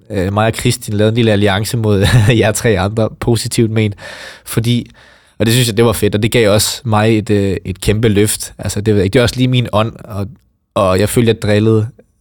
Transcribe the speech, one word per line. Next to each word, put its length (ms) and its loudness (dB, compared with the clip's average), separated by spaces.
øh, 220 -2
mig 140 2
og 60 0
Kristin 420 -4
lavede 140 2
en 60 -2
lille 180 2
alliance 440 0
mod 300 2
<laughs> 220 4
jer 120 2
tre 260 0
andre, 320 -2
positivt 500 0
ment. 240 -2
Fordi, 460 -4
og 80 0
det 80 2
synes 140 2
jeg, 80 -4
det 80 4
var 80 4
fedt, 220 0
og 80 -2
det 100 0
gav 180 4
også 340 0
mig 340 2
et, 120 -4
øh, 340 0
et 160 -8
kæmpe 280 -2
løft. 500 0
Altså, 220 -6
det 140 0
ved 60 2
jeg 40 2
ikke. 80 -2
Det 60 4
er 40 4
også 140 0
lige 120 0
min 240 0
ånd, 200 0
og, 220 -10
og 260 2
jeg 80 2
følte, 200 2
jeg 140 0
drillede 460 2